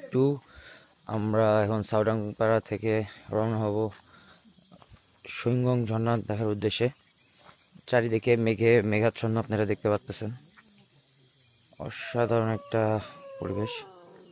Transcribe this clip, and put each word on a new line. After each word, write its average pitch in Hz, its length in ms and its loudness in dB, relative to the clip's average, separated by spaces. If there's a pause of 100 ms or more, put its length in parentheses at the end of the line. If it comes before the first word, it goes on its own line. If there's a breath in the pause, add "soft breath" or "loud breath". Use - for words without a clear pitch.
(120)
টু, 135 260 2 (680 loud breath)
আমরা 107 580 2
এখন 107 180 0
সাউডাংপাড়া 110 800 0
থেকে 107 440 -2 (280 loud breath)
রওনা 110 260 0
হব 107 320 0 (1400 loud breath)
সৈংগং 123 580 0
ঝর্ণা 113 300 0
দেখার 107 300 -2
উদ্দেশ্যে। 107 420 0 (1000 loud breath)
চারিদিকে 117 500 2
মেঘে 113 460 4
মেঘাচ্ছন্ন 110 540 0
আপনারা 107 300 0
দেখতে 104 220 -2
পাচ্ছেন, 104 420 -2 (1500)
অসাধারণ 113 680 -2
একটা 110 520 0 (400 loud breath)
পরিবেশ, 98 320 -4 (600)